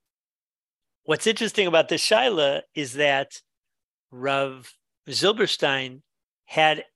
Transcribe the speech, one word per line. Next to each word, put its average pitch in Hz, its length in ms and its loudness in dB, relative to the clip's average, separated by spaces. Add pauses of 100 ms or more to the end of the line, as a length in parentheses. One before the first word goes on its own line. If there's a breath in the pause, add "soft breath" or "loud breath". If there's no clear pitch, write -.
(1040)
what's 151 220 -2
interesting 214 400 0
about 160 220 4
this 160 180 -2
shaila 202 540 2 (140)
is 139 200 -8
that 139 460 -2 (680)
Rav 131 600 -6 (380)
Zilberstein 139 960 -2 (420)
had 156 400 2 (120)